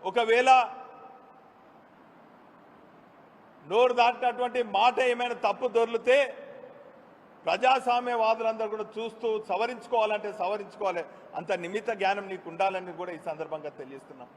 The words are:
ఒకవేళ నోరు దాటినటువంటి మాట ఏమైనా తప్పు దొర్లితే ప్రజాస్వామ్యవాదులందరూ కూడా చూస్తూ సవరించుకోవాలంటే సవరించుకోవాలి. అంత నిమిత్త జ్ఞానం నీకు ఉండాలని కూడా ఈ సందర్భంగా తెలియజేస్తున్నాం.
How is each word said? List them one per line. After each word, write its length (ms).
ఒకవేళ 420
నోరు 300
దాటినటువంటి 600
మాట 200
ఏమైనా 240
తప్పు 300
దొర్లితే 420
ప్రజాస్వామ్యవాదులందరూ 1300
కూడా 120
చూస్తూ 320
సవరించుకోవాలంటే 800
సవరించుకోవాలి. 600
అంత 120
నిమిత్త 260
జ్ఞానం 300
నీకు 200
ఉండాలని 480
కూడా 180
ఈ 100
సందర్భంగా 520
తెలియజేస్తున్నాం. 560